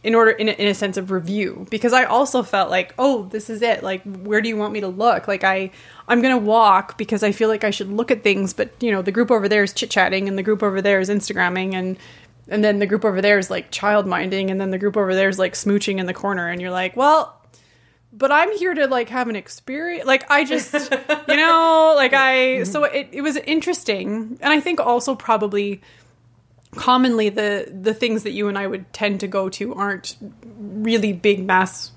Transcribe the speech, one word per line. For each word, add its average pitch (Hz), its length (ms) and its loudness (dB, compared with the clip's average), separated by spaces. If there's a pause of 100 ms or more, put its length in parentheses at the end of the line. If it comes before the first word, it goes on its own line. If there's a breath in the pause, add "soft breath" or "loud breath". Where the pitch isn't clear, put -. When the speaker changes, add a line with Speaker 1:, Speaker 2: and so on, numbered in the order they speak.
Speaker 1:
in 220 100 0
order, 226 180 6
in 214 180 -2
a, - 20 0
in 202 160 -2
a 202 80 0
sense 196 220 -4
of 185 120 -8
review, 190 600 -4
because 220 200 0
I 254 120 4
also 254 400 0
felt 190 260 0
like, - 300 -2
"Oh, 254 320 0
this 214 180 -8
is 220 140 -6
it. 233 180 0
Like, 190 220 -6
where 202 360 -2
do 220 100 -2
you 220 60 -4
want 208 160 -4
me 214 100 -6
to 196 60 -6
look?" 202 400 0
Like, 196 160 -2
I, 190 280 0 (360 loud breath)
I'm 240 140 2
gonna 254 160 2
walk 208 580 4
because 208 280 -2
I 208 80 2
feel 220 180 0
like 220 140 0
I 214 80 0
should 196 200 -6
look 226 200 -2
at 226 100 2
things, 196 320 2
but, - 260 -4
you 233 120 0
know, 190 100 0
the 185 100 -2
group 233 200 2
over 208 180 2
there 208 140 4
is 190 100 -2
chit-chatting 190 540 0
and 190 100 -2
the 196 60 -4
group 208 180 0
over 196 180 0
there 196 200 4
is 190 100 0
Instagramming 190 640 -2
and, 185 240 -4 (500 loud breath)
and 208 160 0
then 208 140 4
the 202 80 0
group 196 180 -2
over 196 160 0
there 202 200 4
is, 185 100 -2
like, 180 220 -6
child 208 340 0
minding 190 460 -2
and 190 100 -2
then 196 80 -4
the 185 80 -4
group 196 180 -2
over 190 200 0
there 190 140 2
is, 190 100 -4
like, 185 140 0
smooching 202 440 0
in 185 80 -4
the 180 80 -6
corner. 185 360 -4
And 180 120 -6
you're 180 80 -8
like, 180 260 -4
"Well, 285 460 2 (720 soft breath)
but 262 180 0
I'm 330 240 4
here 359 200 -2
to, 285 100 2
like, 247 240 -2
have 247 180 -4
an 226 80 -4
experience." 311 680 -10
Like, 262 240 0
I 285 140 4
just, 294 300 -2
Speaker 2:
<laughs> 294 540 -2
Speaker 1:
you 294 80 2
know, 320 600 6
like, 269 180 4
I, 262 220 4 (260)
Speaker 2:
Mm-hmm. 190 100 -4
Speaker 1:
so 294 120 0
it, 277 280 -2
it 277 100 -8
was 285 160 -2
interesting. 226 1000 -4
And 285 140 2
I 302 60 4
think 339 200 -2
also 240 360 0
probably 202 680 -2 (960 soft breath)
commonly 247 540 2
the, 208 420 -2
the 196 220 -2
things 220 300 -2
that 208 80 -6
you 202 180 -2
and 202 80 -4
I 196 100 -4
would 190 240 -8
tend 202 300 -2
to 208 60 -6
go 190 200 -2
to 202 280 -8
aren't 196 420 -6 (260)
really 214 680 -2
big 190 320 2
mass 185 520 0